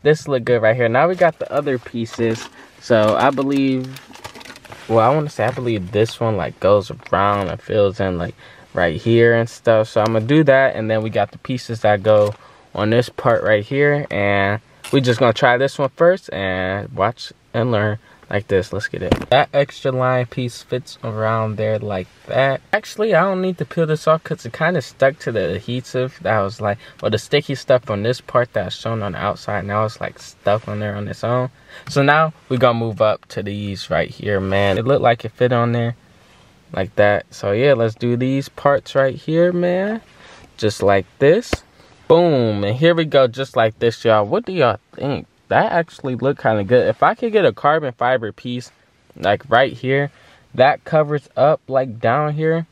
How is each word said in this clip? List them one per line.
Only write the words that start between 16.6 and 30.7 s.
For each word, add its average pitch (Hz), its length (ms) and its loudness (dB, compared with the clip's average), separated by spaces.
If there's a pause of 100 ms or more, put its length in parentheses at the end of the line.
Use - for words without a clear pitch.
watch 104 380 -4 (220)
and 120 180 -2
learn 107 280 -2 (300)
like 104 180 -4
this. 92 260 0
Let's - 140 -6
get 92 160 -8
it. - 260 -2
That 135 240 4
extra 139 380 -2
line 127 340 0
piece 123 380 -8
fits - 400 -8
around 110 540 -2
there 110 200 -2
like 101 300 -6 (180)
that. 135 360 0 (100)
Actually, 214 420 -2
I 165 80 4
don't 185 220 -2
need 185 160 -4
to 151 60 -6
peel 165 200 -2
this 156 220 -2
off 160 160 2
'cause - 200 -10
it 120 100 -10
kinda 160 280 -2
stuck - 380 0
to 131 120 -6
the 95 240 -2
adhesive 127 680 -6
that 107 180 0
was, 98 200 -4
like, 104 200 -4 (200)
well, 107 120 -2
the 107 80 -2
sticky 143 340 -2
stuff - 380 0
on 101 100 -2
this 120 200 -2
part - 320 -4
that's 92 220 -4
shown 113 280 -6
on 101 80 -6
the - 80 -8
outside. 101 460 -6
Now 104 200 -2
it's, - 160 -8
like, - 160 -10
stuck - 500 -4
on 104 120 -8